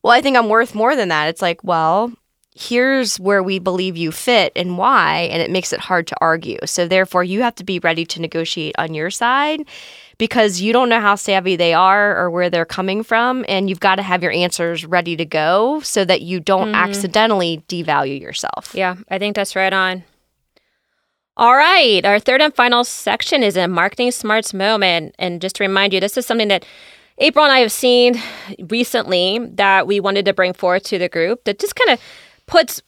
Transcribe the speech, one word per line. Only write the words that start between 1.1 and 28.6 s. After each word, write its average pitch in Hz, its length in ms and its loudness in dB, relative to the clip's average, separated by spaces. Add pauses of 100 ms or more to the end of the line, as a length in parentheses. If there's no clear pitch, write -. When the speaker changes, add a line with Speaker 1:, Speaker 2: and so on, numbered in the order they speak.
Speaker 1:
It's 165 120 -8
like, 175 220 -2
"Well, 180 480 0 (440)
here's 254 640 0
where 196 240 2
we 190 160 -2
believe 185 360 -2
you 165 160 -4
fit 220 440 2
and 180 220 -4
why," 175 540 0
and 165 100 -2
it - 100 -2
makes 180 200 -2
it - 80 -6
hard 175 280 -2
to - 120 -10
argue. 165 460 -2
So - 220 -4
therefore, 185 360 0
you 190 200 -2
have 240 120 -2
to - 80 -16
be 185 160 -4
ready 165 280 -2
to - 140 -8
negotiate 160 560 -6
on 160 160 -4
your 156 160 -6
side 285 520 -2 (580)
because 208 420 0
you 208 120 0
don't 247 160 4
know 226 120 2
how 208 140 4
savvy 190 400 0
they 170 180 2
are 190 440 4
or 180 120 0
where 175 200 0
they're 170 160 0
coming 190 380 -4
from, 240 440 0
and 196 220 -2
you've 185 100 -4
gotta 190 240 2
have 185 180 -2
your 175 100 0
answers 170 540 -2
ready 170 320 0
to 165 80 -4
go 185 560 0
so 208 240 -2
that 175 160 2
you 175 180 -6
don't 190 280 0
Speaker 2:
Mm-hmm. 214 80 -4
Speaker 1:
accidentally 196 920 0
devalue 143 540 -4
yourself. - 520 -10
Speaker 2:
Yeah, 185 220 -4 (140)
I 190 80 -4
think 202 180 -4
that's 196 200 -6
right 190 180 0
on. 185 300 -2 (1300)
All 240 200 6
right, 285 500 4
our 202 140 4
third 254 240 2
and 302 100 2
final 240 300 4
section - 580 -2
is 202 160 2
a 180 100 2
Marketing 190 440 0
Smarts 220 420 -2
moment. 190 640 0
And 175 240 -6
just 185 140 -8
to - 80 -4
remind 196 280 0
you, 190 80 0
this 196 160 -2
is 247 120 -4
something 226 220 0
that 190 140 0 (560)
April 302 260 4
and 285 80 4
I 262 60 4
have 226 120 2
seen 247 500 2 (480)